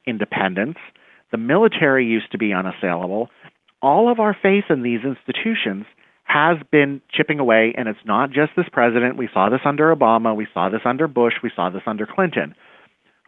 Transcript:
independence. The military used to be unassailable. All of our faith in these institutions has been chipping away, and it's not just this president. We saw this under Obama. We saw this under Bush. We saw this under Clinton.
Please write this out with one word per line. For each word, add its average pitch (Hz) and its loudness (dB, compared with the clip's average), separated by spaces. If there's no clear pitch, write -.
independence. 104 -4
The 117 -4
military 135 2
used 113 -2
to 107 -6
be 104 0
unassailable. 92 -4
All 180 4
of 233 0
our 208 0
faith 202 2
in 135 0
these 120 -2
institutions 120 -6
has 156 2
been 143 2
chipping 147 -2
away, 113 4
and 117 -4
it's 107 -8
not 117 0
just 147 0
this 180 0
president. 120 2
We 120 -4
saw 98 2
this 131 0
under 151 2
Obama. 113 2
We 107 -4
saw 90 -2
this 95 -4
under 131 -2
Bush. 120 0
We 117 -4
saw 90 -2
this 92 -10
under 107 -6
Clinton. 127 -2